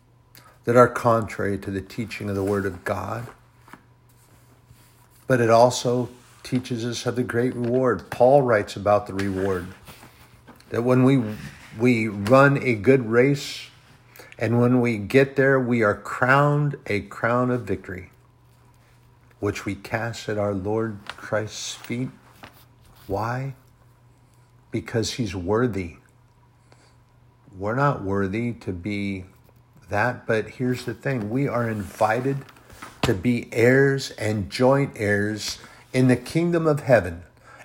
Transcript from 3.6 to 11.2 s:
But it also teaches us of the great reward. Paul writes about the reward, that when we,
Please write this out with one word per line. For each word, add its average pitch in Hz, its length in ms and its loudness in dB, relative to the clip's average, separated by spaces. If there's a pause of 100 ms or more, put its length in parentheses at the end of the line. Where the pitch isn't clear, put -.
But 127 140 2
it 113 100 2
also 120 580 4 (340)
teaches 123 420 -4
us 120 220 -8
of 117 100 -4
the 127 60 -2
great 120 320 -2
reward. 120 560 0
Paul 131 320 6
writes 110 340 0
about 101 300 2
the 92 80 -8
reward, 95 540 -2 (1000)
that 117 120 -2
when 127 220 4
we, 131 180 4 (560)